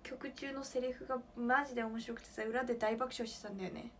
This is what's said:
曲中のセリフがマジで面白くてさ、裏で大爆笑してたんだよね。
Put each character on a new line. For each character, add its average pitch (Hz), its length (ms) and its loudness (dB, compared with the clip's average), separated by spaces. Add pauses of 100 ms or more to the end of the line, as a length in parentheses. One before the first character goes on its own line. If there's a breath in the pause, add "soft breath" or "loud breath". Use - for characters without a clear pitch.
曲 262 260 -8
中 277 240 -6
の 269 100 -4
セ 262 180 0
リ 254 120 0
フ - 140 -10
が 262 100 2 (180)
マ 247 300 6
ジ 269 80 -6
で 233 100 0
面 220 160 -2
白 233 140 -6
く 233 80 -8
て - 80 -16
さ、 - 140 -4
裏 226 200 2
で 247 120 2
大 220 200 4
爆 247 160 2
笑 233 160 -2
し - 100 -8
て - 100 -10
た - 20 -6
ん 202 80 -6
だ 190 80 -2
よ 170 80 -4
ね。 233 260 -8